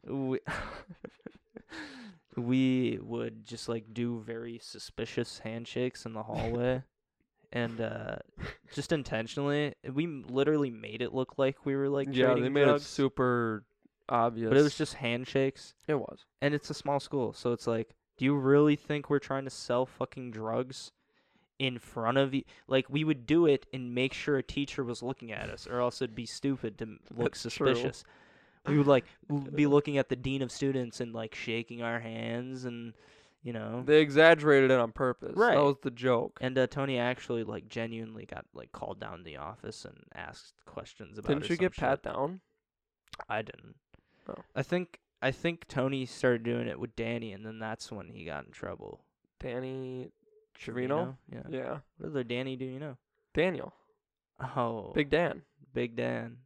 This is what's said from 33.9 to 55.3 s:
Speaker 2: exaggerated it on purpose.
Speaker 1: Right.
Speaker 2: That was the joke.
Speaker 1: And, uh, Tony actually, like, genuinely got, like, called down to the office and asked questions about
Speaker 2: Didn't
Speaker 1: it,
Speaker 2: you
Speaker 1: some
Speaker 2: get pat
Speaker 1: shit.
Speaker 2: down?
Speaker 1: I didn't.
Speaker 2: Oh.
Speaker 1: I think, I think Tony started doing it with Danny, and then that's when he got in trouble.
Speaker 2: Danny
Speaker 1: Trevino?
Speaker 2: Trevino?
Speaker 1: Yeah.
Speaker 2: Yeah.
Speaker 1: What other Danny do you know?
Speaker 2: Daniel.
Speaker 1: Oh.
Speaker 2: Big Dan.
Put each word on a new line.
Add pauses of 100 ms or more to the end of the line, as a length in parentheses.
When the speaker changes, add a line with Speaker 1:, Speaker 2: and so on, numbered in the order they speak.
Speaker 2:
exaggerated
it
on
purpose.
Speaker 1:
Right.
Speaker 2:
That
was
the
joke.
Speaker 1:
And,
uh,
Tony
actually,
like,
genuinely
got,
like,
called
down
to
the
office
and (180)
asked (120)
questions
about
Speaker 2:
Didn't
Speaker 1:
it,
Speaker 2:
you
Speaker 1:
some
Speaker 2:
get
pat
Speaker 1:
shit.
Speaker 2:
down? (880)
Speaker 1:
I
didn't. (520)
Speaker 2:
Oh. (200)
Speaker 1:
I
think, (220)
I
think
Tony
started
doing
it
with
Danny,
and
then
that's
when
he
got
in
trouble. (340)
Speaker 2:
Danny (460)
Speaker 1:
Trevino? (160)
Speaker 2:
Trevino?
Speaker 1:
Yeah.
Speaker 2:
Yeah. (220)
Speaker 1:
What
other
Danny
do
you
know? (360)
Speaker 2:
Daniel. (840)
Speaker 1:
Oh.
Speaker 2:
Big
Dan. (300)